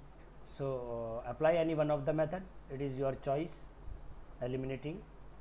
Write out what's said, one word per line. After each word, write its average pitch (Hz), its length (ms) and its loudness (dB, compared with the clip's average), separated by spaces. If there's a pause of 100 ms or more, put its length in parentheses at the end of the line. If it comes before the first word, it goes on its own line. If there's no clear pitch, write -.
(580)
So, 120 680 -2
uh, 123 40 -6
apply 156 240 6
any 160 220 6
one 151 160 6
of 143 160 2
the 156 40 6
method, 156 300 4 (320)
it 135 80 -2
is 135 160 0
your 135 160 4 (100)
choice, 147 420 0 (760)
eliminating, 131 580 -2 (420)